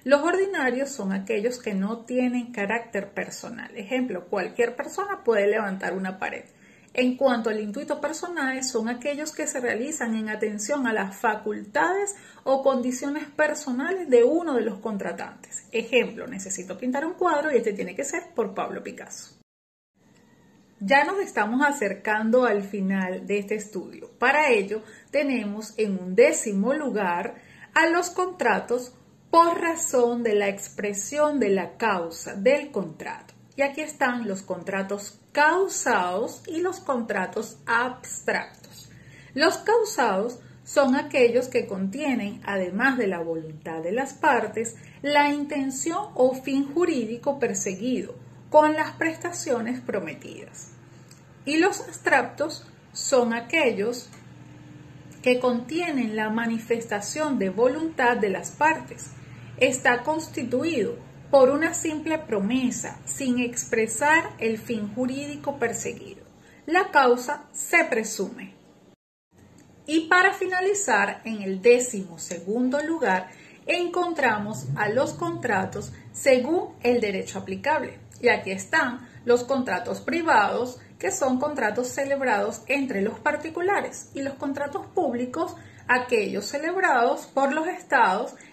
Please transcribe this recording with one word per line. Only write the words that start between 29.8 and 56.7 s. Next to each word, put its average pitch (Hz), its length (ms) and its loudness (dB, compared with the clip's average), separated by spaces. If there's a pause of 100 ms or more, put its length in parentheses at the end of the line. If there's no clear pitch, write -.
de 214 100 2
la 202 140 2
expresión 214 880 -2
de 208 120 2
la 185 260 0
causa 180 580 -2
del 277 380 2
contrato. - 600 -8 (240)
Y 269 60 0
aquí 277 180 0
están 247 460 -2
los 190 160 -4
contratos 190 800 -6 (120)
causados 277 1120 2
y 330 140 -6
los 359 200 -2
contratos 220 840 -4
abstractos. - 1200 -4 (440)
Los 320 240 4
causados 247 840 2 (240)
son 269 320 4
aquellos 247 520 4
que 226 180 0
contienen, 202 800 -4
además 202 540 0
de 220 80 0
la 175 140 -2
voluntad 160 640 -6
de 175 100 -4
las 262 220 -4
partes, 226 640 0 (260)
la 294 300 4
intención 294 800 -4
o 254 200 4
fin 277 380 -2
jurídico 269 640 0
perseguido 208 800 -2 (340)
con 302 240 8
las 311 180 -2
prestaciones 254 880 -4
prometidas. - 920 -10 (720)
Y 302 140 0
los 381 220 4
abstractos - 840 0 (260)
son 233 400 2
aquellos 240 760 0 (1120)
que 254 160 4
contienen 247 800 -2
la 214 140 -2
manifestación 233 1080 -2